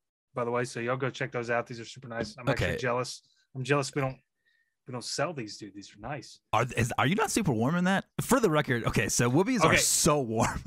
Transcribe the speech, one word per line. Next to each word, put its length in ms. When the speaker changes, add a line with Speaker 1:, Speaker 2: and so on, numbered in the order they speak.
Speaker 1:
by 100
the 60
way. 140
So 160
y'all 160
go 140
check 220
those 180
out. 160
These 140
are 60
super 220
nice. 300
I'm 100
actually 200
Speaker 2:
Okay. 80
Speaker 1:
jealous. 460
I'm 80
jealous 300
we 80
don't, 160
we 60
don't 120
sell 280
these, 240
dude. 180
These 220
are 40
nice. 380
Speaker 2:
Are, 140
is, 220
are 80
you 100
not 160
super 200
warm 220
in 100
that? 200
For 180
the 120
record, 340
okay, 240
so 220
Whoopies 340
are 80
Speaker 1:
Okay. 60
Speaker 2:
so 420
warm. 460